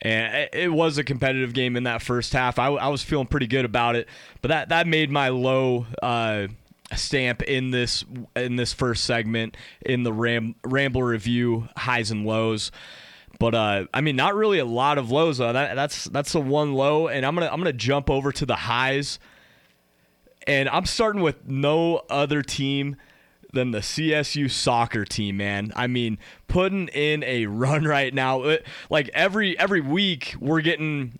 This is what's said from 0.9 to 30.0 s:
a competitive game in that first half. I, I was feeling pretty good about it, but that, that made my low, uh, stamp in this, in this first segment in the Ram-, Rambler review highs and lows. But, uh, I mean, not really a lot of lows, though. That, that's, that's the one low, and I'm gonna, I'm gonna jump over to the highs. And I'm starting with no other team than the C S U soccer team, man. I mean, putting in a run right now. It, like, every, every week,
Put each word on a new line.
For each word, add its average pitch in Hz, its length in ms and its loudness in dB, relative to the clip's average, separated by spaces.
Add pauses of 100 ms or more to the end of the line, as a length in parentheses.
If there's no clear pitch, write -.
a 147 80 0
competitive 131 480 0
game 123 240 0
in 123 60 -2
that 120 180 -2
first 120 320 -2
half. 127 260 0
I, 127 100 2
I 139 200 0
was 143 140 -2
feeling 135 240 -2
pretty 139 200 -2
good 127 200 0
about 117 300 2
it, 117 120 -4 (320)
but 123 80 -2
that, 151 220 0
that 170 160 4
made 156 240 2
my 143 180 2
low, 127 560 2 (180)
uh, 113 440 0 (500)
stamp 127 460 0
in 131 280 -2
this, 123 320 0 (320)
in 123 220 -2
this 120 160 -2
first 120 320 -2
segment 113 540 -2 (240)
in 123 220 0
the 117 100 0
Ram-, 117 400 0 (100)
Rambler 131 400 0
review 117 720 0
highs 120 340 0
and 107 140 -2
lows. 110 480 -2 (680)
But, 113 160 2
uh, 104 380 2
I 131 80 0
mean, 147 160 0
not 175 200 2
really 208 220 4
a 139 60 2
lot 127 320 2
of 123 140 -2
lows, 151 260 4
though. 117 160 0
That, 131 220 0
that's, 139 300 -4
that's - 280 -4
the 165 80 2
one 147 320 0
low, 147 360 2
and 131 180 -2
I'm 147 80 0
gonna, 175 180 0
I'm 156 80 -4
gonna 170 140 0
jump 135 340 0
over 139 240 0
to 147 140 -6
the 117 100 2
highs. 131 640 -2 (1300)
And 139 240 4
I'm 180 160 0
starting 208 340 2
with 156 260 0
no 151 640 2
other 143 320 0
team 139 560 -2 (540)
than 127 200 0
the 104 100 -2
C 156 320 -2
S 147 240 0
U 143 100 2
soccer 117 600 2
team, 101 320 -4
man. 101 360 -2
I 123 120 -2
mean, 120 320 0 (300)
putting 190 400 0
in 151 360 0
a 120 220 0
run 131 380 0
right 139 280 2
now. 131 320 0
It, 156 220 0 (220)
like, 147 260 2
every, 190 440 2
every 185 220 2
week, 165 580 0